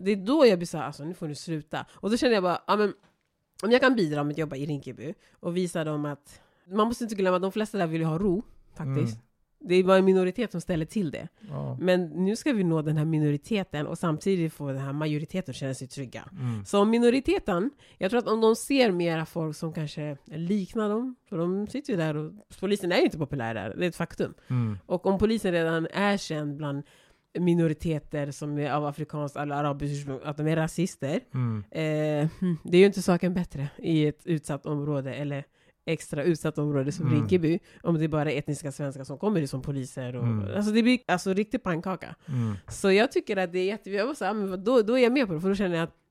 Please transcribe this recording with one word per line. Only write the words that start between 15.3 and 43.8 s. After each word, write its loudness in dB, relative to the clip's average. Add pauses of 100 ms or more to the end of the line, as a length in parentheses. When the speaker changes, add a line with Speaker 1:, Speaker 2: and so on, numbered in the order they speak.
Speaker 1:
att -12
känna -4
sig -10
trygga. -12
Speaker 2:
Mm. -6
Speaker 1:
Så 2
om 4
minoriteten, 2 (260)
jag -2
tror 2
att -2
om 2
de 6
ser 2
mera 0
folk -6
som -8
kanske -6
liknar -4
dem, -4 (140)
för -6
de -2
sitter -6
ju 0
där 0
och -8 (280)
polisen 0
är 4
ju 6
inte 0
populär -4
där, -6
det 0
är 0
ett -6
faktum. -4 (140)
Speaker 2:
Mm. -2
Speaker 1:
Och -2
om 4
polisen 2
redan 0
är 2
känd -6
bland -4 (560)
minoriteter 0
som -6
är -2
av 0
afrikanskt -6
eller -4
arabiskt -2
ursprung, -8
att -6
de -2
är 2
rasister, -2 (140)
Speaker 2:
Mm. -2
Speaker 1:
eh, 0 (100)
hmm, 0
det 4
är 12
ju 12
inte 4
saken 2
bättre -4
i 2
ett -4
utsatt -4
område -4
eller -6 (420)
extra -4
utsatt 0
område 0
som -4
Speaker 2:
Mm. 4
Speaker 1:
Rinkeby, 2 (240)
om 2
det 0
är 2
bara 0
etniska -4
svenskar -8
som -10
kommer 0
dit -2
som -6
poliser -6
och, -4
Speaker 2:
Mm. -2
Speaker 1:
alltså, 0
det 4
blir, 4
alltså, 0
riktig -2
pannkaka. -4 (100)
Speaker 2:
Mm. -2 (140)
Speaker 1:
Så 2
jag 6
tycker -2
att -2
det -2
är 0
jätte-, -4